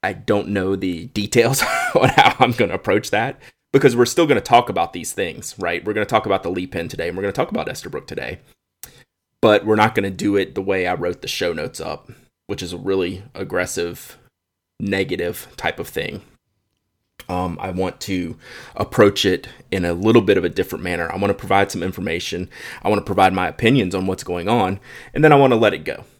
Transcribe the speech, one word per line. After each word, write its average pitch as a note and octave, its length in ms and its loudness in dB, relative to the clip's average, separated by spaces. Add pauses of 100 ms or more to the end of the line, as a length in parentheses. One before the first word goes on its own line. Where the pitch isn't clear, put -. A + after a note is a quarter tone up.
I G2 100 -2
don't G#2 360 -2
know G2 260 0
the F2+ 320 -4
details A2+ 540 2
<laughs> - 340 -2
on - 140 6
how - 300 6
I'm B2 120 4
gonna A2+ 220 0
approach - 380 0
that, A#2 280 -2 (320)
because C#3 240 6
we're A#2+ 100 6
still E3+ 200 2
gonna C3 160 4
talk A#2+ 280 -4
about E2+ 240 -4
these E2+ 200 -10
things, F2 460 -8
right? F2 240 -4
We're G#2+ 100 -4
gonna G#2 120 -2
talk G#2+ 200 0
about F#2+ 180 0
the F2 80 -4
Lee F2+ 160 -4
Pin E2+ 200 -6
today, E2 200 -6
and F2 100 -6
we're F#2+ 60 -6
gonna G2 100 -4
talk - 180 -4
about - 160 -4
Esterbrook - 400 -12
today, - 320 -10 (1000)
but G#2+ 240 6
we're G#2+ 100 2
not G#2+ 200 4
gonna G2 140 0
do G2+ 260 0
it F#2+ 200 0
the G2 60 -4
way F#2+ 260 0
I F2+ 80 0
wrote F2 260 -4
the - 60 -10
show F2 260 -2
notes D#2+ 260 -8
up, D#2+ 320 -10 (360)
which - 160 -6
is F2 100 -8
a F2 40 -10
really F#2+ 460 -2 (120)
aggressive, F2+ 840 -6 (600)
negative F#2+ 760 -4
type - 240 -6
of - 80 -8
thing. - 340 -8 (1040)
Um, F2+ 340 -4
I F#2 80 -6
want F#2 320 -4
to F2+ 360 -6 (380)
approach - 480 4
it F2+ 240 0 (220)
in F#2 160 -2
a F2 80 0
little A2 300 4
bit F#2+ 140 4
of E2+ 60 0
a F2 60 0
different F2+ 340 -4
manner. E2+ 280 -4
I F2+ 60 -6
wanna G2+ 180 0
provide G2 340 0
some F2 140 -6
information. F2+ 680 -6 (320)
I - 80 -2
wanna G#2 120 2
provide F#2+ 320 4
my F#2 140 0
opinions A2 460 2
on F#2+ 140 -2
what's F#2 160 -4
going F2 260 -4
on, G2+ 300 0 (340)
and D3+ 100 0
then D#3 80 8
I D3 40 8
wanna C3 220 6
let A2 160 4
it D#2 100 -8
go. D#2+ 220 -8 (140)